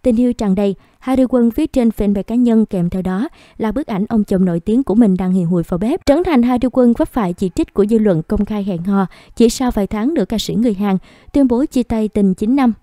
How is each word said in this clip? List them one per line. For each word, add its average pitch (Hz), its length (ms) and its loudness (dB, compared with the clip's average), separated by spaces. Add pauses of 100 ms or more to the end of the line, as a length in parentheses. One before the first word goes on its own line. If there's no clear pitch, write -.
Tình 240 140 2
yêu 247 160 2
tràn 208 220 0
đầy, 202 200 0 (240)
Harry 262 300 0
Quân 240 220 2
viết 302 220 -4
trên 233 160 2
fanpage 202 340 -2
cá 220 120 -8
nhân, 233 320 2
kèm 180 240 -4
theo 185 120 -6
đó 185 260 -4 (300)
là 214 140 -4
bức 269 140 -6
ảnh 196 220 -4
ông 214 160 0
chồng 190 200 0
nổi 170 160 0
tiếng 233 220 0
của - 120 -2
mình 214 220 4
đang 185 160 -2
hiền 185 140 0
hùi 170 160 0
vào 175 160 -4
bếp. 240 280 -2
Trấn 302 180 2
Thành, 285 180 2
Harry 247 300 0
Quân 240 200 4
vấp 311 160 -2
phải 185 240 -4
chỉ 185 220 -4
trích 320 200 -4
của 202 120 2
dư 220 120 0
luận 185 240 2
công 208 220 -2
khai 208 200 -6
hẹn 175 200 -6
hò 196 220 0 (300)
chỉ 233 120 4
sau 247 220 -2
vài 202 160 -2
tháng 226 280 -4
nữa 262 100 0
ca 202 140 -4
sĩ 170 160 -6
người 220 200 0
Hàn 190 240 -2 (340)
tuyên 277 160 2
bố 240 160 0
chia 254 180 -2
tay 220 260 -4
tình 196 260 0
chín 226 220 -2
năm 254 160 2 (100)